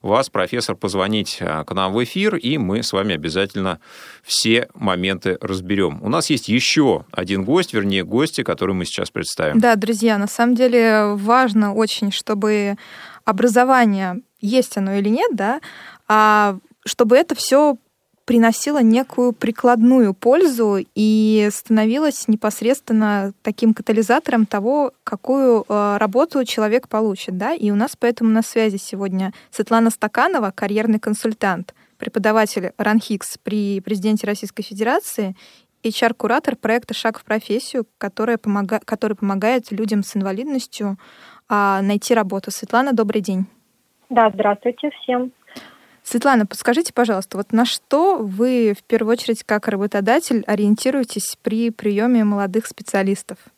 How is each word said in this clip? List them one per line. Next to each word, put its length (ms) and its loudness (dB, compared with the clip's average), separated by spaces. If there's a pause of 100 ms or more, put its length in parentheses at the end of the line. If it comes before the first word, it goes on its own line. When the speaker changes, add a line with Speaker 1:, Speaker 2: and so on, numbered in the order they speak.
Speaker 1:
вас, 280 0
профессор, 460 -4
позвонить, 640 -4
а, 240 -4
к 100 -10
нам 200 -2
в 100 0
эфир, 320 -2
и 220 -4
мы 240 -2
с 120 -6
вами 200 -2
обязательно 640 -4 (440)
все 500 0
моменты 680 -2
разберем. 600 -2
У 80 -6
нас 220 -2
есть 180 -2
еще 640 2
один 340 -4
гость, 280 0
вернее, 300 0
гости, 380 -2
который 320 -2
мы 120 -2
сейчас 260 -6
представим. 480 -2
Speaker 2:
Да, 160 4
друзья, 420 0
на 100 -2
самом 280 0
деле 580 4
важно 640 2
очень, 360 -2
чтобы 640 -2 (480)
образование, 1000 2 (200)
есть 360 0
оно 180 -2
или 140 0
нет, 260 0
да, 240 -2 (480)
а 500 4 (280)
чтобы 300 4
это 200 4
все 420 2 (480)
приносило 560 2
некую 520 2
прикладную 800 4
пользу 640 2 (180)
и 560 2
становилось 800 0
непосредственно 1120 0
таким 320 0
катализатором 720 2
того, 480 -2 (100)
какую, 640 2
э, 300 0
работу 480 0
человек 420 -2
получит, 500 -2
да. 160 -2
И 160 -2
у 60 2
нас 240 0
поэтому 300 0
на 120 4
связи 360 0
сегодня 560 -6 (180)
Светлана 380 2
Стаканова, 680 -2
карьерный 440 0
консультант, 760 -4 (220)
преподаватель 800 0
ранхикс 680 -2
при 380 -4
президенте 440 -2
Российской 380 -6
Федерации, 720 -4 (500)
H 160 -2
R-куратор 540 -2
проекта 380 -2
«Шаг 260 -4
в 60 -20
профессию», 600 -4 (120)
которая 400 -4
помога-, 480 -2
который 320 -4
помогает 520 -2
людям 320 -2
с 140 -8
инвалидностью, 800 -4 (540)
а, 320 2
найти 320 0
работу. 380 -2
Светлана, 420 0
добрый 260 0
день. 280 -2 (600)
Speaker 3:
Да, 240 4
здравствуйте 580 -2 (100)
всем. 320 -4 (720)
Speaker 2:
Светлана, 400 2
подскажите, 480 -2
пожалуйста, 440 -2
вот 160 -6
на 100 4
что 540 0
вы 600 0
в 60 -20
первую 300 0
очередь 320 -4
как 240 -2
работодатель 800 0
ориентируетесь 920 0
при 300 -2
приеме 540 2
молодых 420 -2
специалистов? 720 -4 (200)